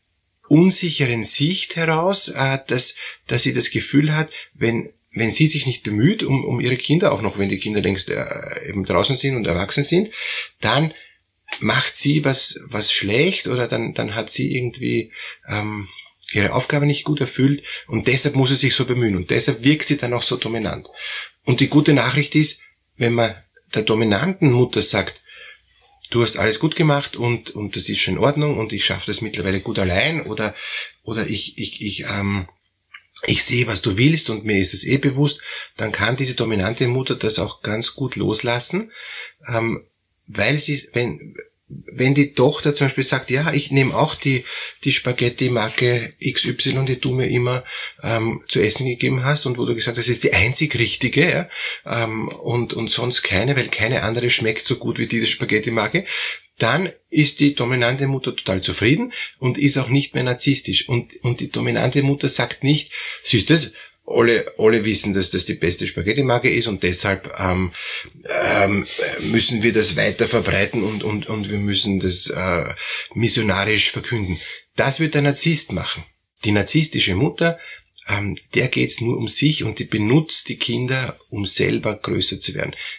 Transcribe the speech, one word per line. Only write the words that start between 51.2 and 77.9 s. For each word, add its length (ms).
ja, 200
ähm, 440
und, 460
und 160
sonst 320
keine, 340
weil 120
keine 360
andere 260
schmeckt 360
so 100
gut 220
wie 100
diese 180
Spaghetti-Marke“, 800
dann 340
ist 320
die 160
dominante 500
Mutter 300
total 260
zufrieden 500
und 200
ist 200
auch 100
nicht 260
mehr 100
narzisstisch. 640
Und, 360
und 160
die 100
dominante 540
Mutter 240
sagt 340
nicht, 300
„Siehst 280
du, 60
alle, 340
alle 260
wissen, 300
dass 160
das 140
die 100
beste 320
Spaghetti-Marke 640
ist 160
und 160
deshalb, 560
ähm, 340
ähm, 580
müssen 420
wir 100
das 240
weiter 300
verbreiten 560
und, 220
und, 240
und 200
wir 100
müssen 420
das, 280
äh, 460
missionarisch 800
verkünden.“ 480
Das 240
wird 160
der 80
Narzisst 500
machen. 300
Die 60
narzisstische 640
Mutter, 460